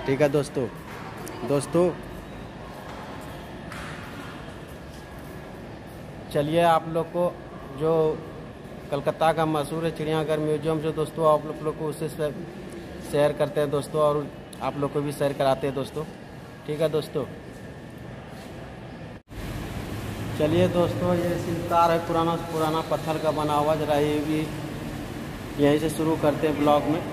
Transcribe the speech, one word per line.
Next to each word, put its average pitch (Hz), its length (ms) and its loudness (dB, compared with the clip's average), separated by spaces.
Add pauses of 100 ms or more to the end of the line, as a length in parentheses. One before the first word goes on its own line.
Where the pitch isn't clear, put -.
ठीक 135 160 4
है 147 60 8
दोस्तों, 139 380 2 (840)
दोस्तों 165 460 4
दोस्तो? - - -12
चलिए 156 300 4
आप 165 260 6
लोग 160 180 0
को 175 260 0 (480)
जो 160 140 4 (960)
कलकत्ता 151 420 2
का 160 140 2
मशहूर 156 380 0
है 165 60 0
चिड़ियाघर 156 480 0
म्यूजियम, 151 420 2
जो 156 120 0
दोस्तों 156 400 0
आप 147 140 4
लोग, 151 160 -6
लोग 156 160 -2
को 160 80 -4
उससे 151 220 -4
शे-, 151 240 -2 (800)
शेयर 147 200 6
करते 147 280 0
हैं 143 100 2
दोस्तों, 147 300 0
और 147 260 4 (360)
आप 131 160 -2
लोग 143 140 0
को 147 80 0
भी 147 120 -2
शेयर 143 200 0
कराते 139 340 2
हैं 135 100 -2
दोस्तों। 139 280 -4 (600)
ठीक 151 140 -2
है 156 80 6
दोस्तों, 147 360 0 (3250)
चलिए 165 300 6
दोस्तों, 175 460 4
ये 175 240 2
सिलतार 170 520 4
है 165 80 6
पुराना 165 380 2
से 160 160 -4
पुराना 160 280 2
पत्थर 156 380 0
का 156 120 2
बना 151 240 2
हुआ, 147 200 4
जरा 151 200 2
ये 147 260 4
भी 156 200 2 (1200)
यहीं 147 140 8
से 156 120 0
शुरू 156 260 2
करते 147 320 4
हैं 143 100 2
ब्लॉग 147 240 6
में। 151 180 2 (120)